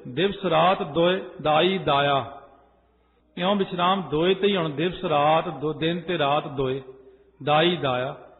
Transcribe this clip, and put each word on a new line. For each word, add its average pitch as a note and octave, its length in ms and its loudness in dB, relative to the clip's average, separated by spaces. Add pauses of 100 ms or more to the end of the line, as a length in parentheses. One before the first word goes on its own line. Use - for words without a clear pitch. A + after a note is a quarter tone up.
ਦਿਵਸ F3+ 380 -2
ਰਾਤ F3 360 2
ਦੋਏ F3 400 0 (200)
ਦਾਈ D#3+ 360 2
ਦਾਇਆ। C#3+ 640 0 (960)
ਇਉਂ F#3 180 2
ਵਿਸ਼ਰਾਮ F#3 540 0
ਦੋਏ E3 240 2
ਤੇ F#3+ 140 2
ਹੀ G3+ 80 2
ਹੁਣ, E3 120 0
ਦਿਵਸ D#3 360 -4
ਰਾਤ D#3+ 440 2
ਦੋ, D3+ 240 -4
ਦਿਨ D#3+ 280 -2
ਤੇ E3+ 180 -4
ਰਾਤ D3+ 300 0
ਦੋਏ, C3+ 340 -4 (640)
ਦਾਈ D#3+ 320 2
ਦਾਇਆ। C3 400 -2 (240)